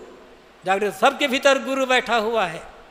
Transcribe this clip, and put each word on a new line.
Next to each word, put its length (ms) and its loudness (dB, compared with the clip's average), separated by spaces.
जागृत, 300 -2
सबके 340 2
भीतर 360 2
गुरु 220 -2
बैठा 320 0
हुआ 280 0
है, 160 -8